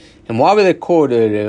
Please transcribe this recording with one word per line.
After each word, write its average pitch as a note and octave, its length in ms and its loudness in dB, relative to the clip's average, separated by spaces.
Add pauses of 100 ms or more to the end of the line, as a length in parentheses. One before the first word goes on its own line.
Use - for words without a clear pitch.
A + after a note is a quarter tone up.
(280)
And A#2 100 -6
why E3+ 160 2
were G#3+ 80 2
they F3+ 120 2
called D#3 380 -2
early? A2+ 220 0 (140)